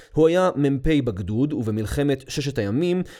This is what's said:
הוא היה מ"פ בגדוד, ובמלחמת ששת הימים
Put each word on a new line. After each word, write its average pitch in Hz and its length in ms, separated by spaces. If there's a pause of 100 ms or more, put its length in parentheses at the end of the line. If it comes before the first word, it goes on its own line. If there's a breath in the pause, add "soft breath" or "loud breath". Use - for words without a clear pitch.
(140 loud breath)
הוא 156 140
היה 180 280
מ"פ 139 320 (160)
בגדוד, 110 500
ובמלחמת 123 760
ששת 139 340
הימים 170 420 (160 loud breath)